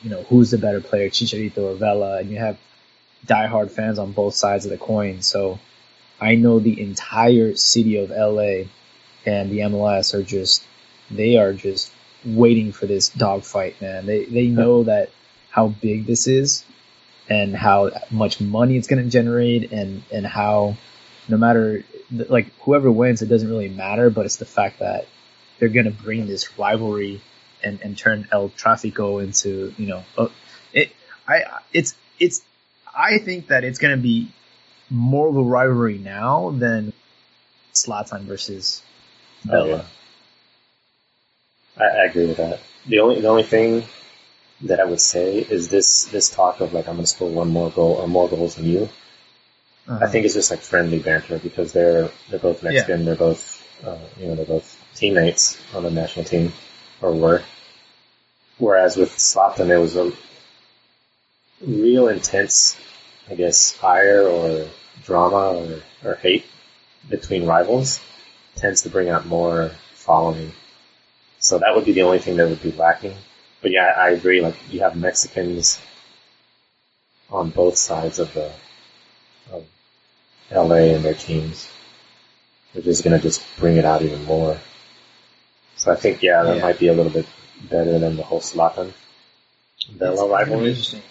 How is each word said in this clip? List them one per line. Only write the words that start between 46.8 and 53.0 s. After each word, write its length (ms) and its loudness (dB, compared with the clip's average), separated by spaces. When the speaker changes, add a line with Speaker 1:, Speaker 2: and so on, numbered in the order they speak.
Speaker 2:
"I'm 60 -8
gonna 120 -4
score 220 -4
one 200 -2
more 220 0
goal 240 2
or 120 -4
more 220 2
goals 260 -4
than 120 -6
you," 220 0
Speaker 1:
Uh-huh. 140 -8
Speaker 2:
I 80 2
think 160 0
it's 80 2
just, 180 -2
like, 100 -8
friendly 380 0
banter 400 -2
because 340 -6
they're, 360 4
they're 80 -8
both 240 -2
Mexican, 380 -2